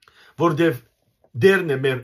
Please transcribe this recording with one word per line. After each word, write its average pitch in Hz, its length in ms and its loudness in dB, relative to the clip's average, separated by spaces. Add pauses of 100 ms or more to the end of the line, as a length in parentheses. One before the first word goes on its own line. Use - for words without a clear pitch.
(400)
որտև 160 420 0 (540)
դերն 175 360 2
է 131 60 -4
մեր 131 260 -4